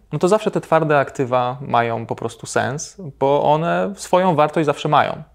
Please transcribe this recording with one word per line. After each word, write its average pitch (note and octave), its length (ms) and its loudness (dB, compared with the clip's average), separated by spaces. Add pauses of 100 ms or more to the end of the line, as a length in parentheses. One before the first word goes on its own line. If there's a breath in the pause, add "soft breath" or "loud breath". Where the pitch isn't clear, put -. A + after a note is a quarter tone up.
(140)
no D3+ 60 -4
to F3+ 80 2
zawsze G#3 240 2
te E3 100 -2
twarde D#3 380 2
aktywa B2+ 600 -2
mają A#2 440 -2
po A#2+ 100 -6
prostu - 300 -8
sens, A#2+ 520 -4 (220)
bo C#3 240 2
one E3+ 520 0
swoją F#3 400 2
wartość D3+ 300 2
zawsze D3 240 -2
mają, C3 340 2 (120)